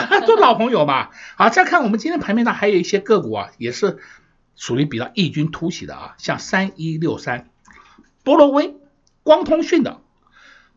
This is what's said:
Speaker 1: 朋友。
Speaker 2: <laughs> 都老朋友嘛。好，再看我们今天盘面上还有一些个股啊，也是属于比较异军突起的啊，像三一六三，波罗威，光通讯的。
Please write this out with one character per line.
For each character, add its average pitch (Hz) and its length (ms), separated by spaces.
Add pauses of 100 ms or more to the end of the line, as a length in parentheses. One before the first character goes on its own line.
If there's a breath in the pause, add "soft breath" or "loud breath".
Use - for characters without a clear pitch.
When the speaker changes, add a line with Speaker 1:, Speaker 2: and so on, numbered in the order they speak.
Speaker 1:
朋 392 140
友。 - 20
Speaker 2:
<laughs> - 40
都 440 100
老 330 180
朋 226 160
友 170 140
嘛。 135 240 (280 loud breath)
好， 202 120
再 370 160
看 311 180
我 220 60
们 214 100
今 311 140
天 330 80
盘 202 160
面 233 80
上 226 100
还 208 140
有 202 80
一 175 80
些 190 160
个 202 200
股 113 120
啊， 101 240
也 117 140
是 185 280 (580 loud breath)
属 123 240
于 151 40
比 131 140
较 123 160
异 175 160
军 156 220
突 170 180
起 - 160
的 - 80
啊， - 240
像 131 220
三 190 340
一 160 240
六 160 200
三， 123 320 (760 soft breath)
波 285 120
罗 285 140
威， 294 240 (480)
光 311 220
通 320 180
讯 302 220
的。 - 160 (760 soft breath)